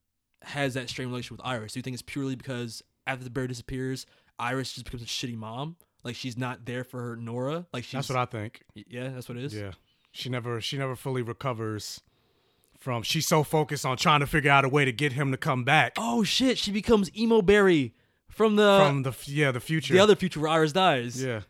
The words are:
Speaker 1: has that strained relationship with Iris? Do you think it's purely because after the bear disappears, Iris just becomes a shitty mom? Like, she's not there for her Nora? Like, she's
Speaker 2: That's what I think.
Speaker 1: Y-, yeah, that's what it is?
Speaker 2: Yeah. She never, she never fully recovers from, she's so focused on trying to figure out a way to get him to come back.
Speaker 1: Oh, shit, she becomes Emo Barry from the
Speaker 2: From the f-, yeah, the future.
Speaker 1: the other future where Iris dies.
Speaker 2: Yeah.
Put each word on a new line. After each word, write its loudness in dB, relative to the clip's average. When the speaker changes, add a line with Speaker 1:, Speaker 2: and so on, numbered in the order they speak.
Speaker 1:
has -4
that -6
strained -8
relationship -10
with -14
Iris? -6
Do -10
you -8
think -8
it's -10
purely -6
because -10
after -6
the -12
bear -4
disappears, -8
Iris -4
just -14
becomes -10
a -14
shitty -6
mom? -10
Like, -8
she's -8
not -6
there -6
for -12
her -8
Nora? -6
Like, -8
she's -16
Speaker 2:
That's -4
what -2
I 2
think. -8
Speaker 1:
Y-, -18
yeah, -8
that's -12
what -10
it -8
is? -8
Speaker 2:
Yeah. -8
She -10
never, -4
she -6
never -4
fully -4
recovers -6
from, -4
she's -2
so 4
focused -2
on -2
trying 6
to 0
figure 2
out 8
a 0
way 4
to 2
get -2
him 0
to -2
come -2
back. 4
Speaker 1:
Oh, 0
shit, 2
she -4
becomes 2
Emo 4
Barry 6
from 2
the 8
Speaker 2:
From 2
the -4
f-, -12
yeah, 2
the -4
future. -2
Speaker 1:
the 8
other 8
future -2
where 0
Iris 4
dies. 2
Speaker 2:
Yeah. -4